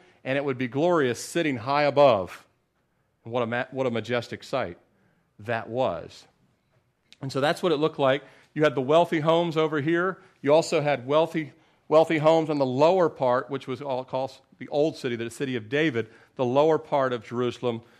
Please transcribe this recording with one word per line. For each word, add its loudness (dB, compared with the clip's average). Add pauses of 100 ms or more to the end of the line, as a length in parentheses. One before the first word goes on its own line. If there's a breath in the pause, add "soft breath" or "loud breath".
(240 soft breath)
and -2
it -4
would -4
be -4
glorious 0
sitting -4
high 0
above. 4 (800)
And -10
what 0
a -2
ma-, -4
what -4
a 0
majestic -6
sight -6 (640)
that -6
was. -6 (960)
And -10
so -4
that's 0
what 2
it 2
looked -2
like. 2 (300 soft breath)
You 0
had 2
the -2
wealthy 2
homes 0
over 0
here. -2 (220 soft breath)
You 2
also 2
had -2
wealthy, 0 (340 soft breath)
wealthy 4
homes 4
on 0
the 2
lower 4
part, 0
which -8
was -8
all -6
called -6 (260)
the -16
Old 0
City, -4
the -6
city -6
of -8
David, 0 (280 soft breath)
the -4
lower 4
part -2
of -8
Jerusalem. -4 (180 soft breath)